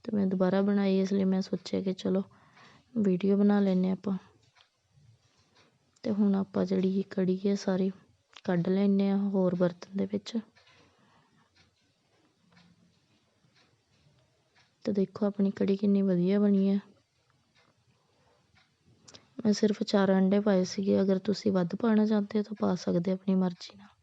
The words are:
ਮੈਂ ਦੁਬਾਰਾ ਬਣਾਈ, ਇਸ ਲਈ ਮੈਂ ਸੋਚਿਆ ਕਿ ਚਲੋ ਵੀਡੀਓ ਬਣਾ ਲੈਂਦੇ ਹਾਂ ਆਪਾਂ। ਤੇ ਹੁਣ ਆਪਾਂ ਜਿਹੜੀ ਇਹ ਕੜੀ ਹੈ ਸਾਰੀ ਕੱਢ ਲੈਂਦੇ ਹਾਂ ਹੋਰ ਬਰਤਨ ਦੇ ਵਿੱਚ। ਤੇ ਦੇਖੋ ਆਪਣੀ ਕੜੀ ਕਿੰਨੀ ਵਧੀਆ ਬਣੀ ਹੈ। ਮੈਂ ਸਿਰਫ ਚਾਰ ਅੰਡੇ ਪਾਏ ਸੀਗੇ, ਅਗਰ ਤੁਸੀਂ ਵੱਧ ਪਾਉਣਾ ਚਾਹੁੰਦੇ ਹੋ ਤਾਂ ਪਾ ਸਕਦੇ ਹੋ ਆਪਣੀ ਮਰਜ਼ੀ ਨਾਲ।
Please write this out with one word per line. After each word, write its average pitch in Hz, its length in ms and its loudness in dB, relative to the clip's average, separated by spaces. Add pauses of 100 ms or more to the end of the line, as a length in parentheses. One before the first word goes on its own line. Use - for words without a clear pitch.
(120)
ਮੈਂ 202 140 2
ਦੁਬਾਰਾ 185 340 0
ਬਣਾਈ, 196 380 0
ਇਸ 190 140 -2
ਲਈ 196 100 0
ਮੈਂ 190 180 0
ਸੋਚਿਆ 190 400 -6
ਕਿ 190 120 -4
ਚਲੋ 190 300 -2 (760)
ਵੀਡੀਓ 196 400 0
ਬਣਾ 202 220 4
ਲੈਂਦੇ 185 280 2
ਹਾਂ 185 80 -2
ਆਪਾਂ। 190 220 -6 (1900)
ਤੇ 233 80 -4
ਹੁਣ 202 240 2
ਆਪਾਂ 190 300 -2
ਜਿਹੜੀ 190 340 0
ਇਹ 190 100 -4
ਕੜੀ 185 360 -2
ਹੈ 202 100 0
ਸਾਰੀ 190 360 -2 (520)
ਕੱਢ 175 240 0
ਲੈਂਦੇ 196 420 2
ਹਾਂ 196 80 0 (120)
ਹੋਰ 185 260 0
ਬਰਤਨ 180 420 -4
ਦੇ 196 80 -2
ਵਿੱਚ। 202 320 -8 (4000)
ਤੇ 220 60 0
ਦੇਖੋ 196 340 -2
ਆਪਣੀ 196 260 0
ਕੜੀ 196 260 0
ਕਿੰਨੀ 202 240 2
ਵਧੀਆ 190 380 2
ਬਣੀ 202 300 4
ਹੈ। 202 100 0 (2750)
ਮੈਂ 214 80 4
ਸਿਰਫ 208 300 0
ਚਾਰ 196 300 2
ਅੰਡੇ 190 260 4
ਪਾਏ 202 240 2
ਸੀਗੇ, 196 380 0
ਅਗਰ 190 180 2
ਤੁਸੀਂ 202 320 -2
ਵੱਧ 180 240 0
ਪਾਉਣਾ 214 300 2
ਚਾਹੁੰਦੇ 214 340 0
ਹੋ 208 40 -2
ਤਾਂ 214 160 -10
ਪਾ 196 160 0
ਸਕਦੇ 180 360 -2
ਹੋ 185 40 0
ਆਪਣੀ 190 200 -2
ਮਰਜ਼ੀ 185 420 -4
ਨਾਲ। 196 100 -20 (160)